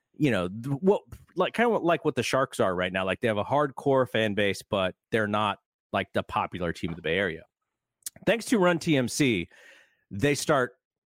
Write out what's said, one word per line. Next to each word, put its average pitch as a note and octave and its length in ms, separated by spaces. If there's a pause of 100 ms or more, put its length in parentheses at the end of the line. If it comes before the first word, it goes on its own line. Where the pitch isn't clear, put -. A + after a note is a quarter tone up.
(160)
you D3 140
know, F#2 180
th-, A#2 320
what, F#3+ 220 (320)
like, E3 200
kinda A#3 140
what, G3+ 160
like E3+ 200
what D3 100
the A#2+ 80
Sharks C3 380
are G2 140
right F2+ 180
now. F#2+ 120
Like, F#2+ 160
they A#2+ 80
have G#2+ 80
a G2+ 80
hardcore C3+ 640
fan A2 260
base, G2 280
but F#2 320 (160)
they're A2 160
not, G#2 320 (340)
like, G2 200
the G#2 100
popular F2 500
team E2+ 180
of D#2+ 60
the - 60
Bay D#2+ 160
Area. E2 240 (840)
Thanks A3 220
to A3+ 120
Run F3 200
T C#3 180
M B2 120
C, A2 400 (640)
they C#3 240
start, C3+ 420 (300)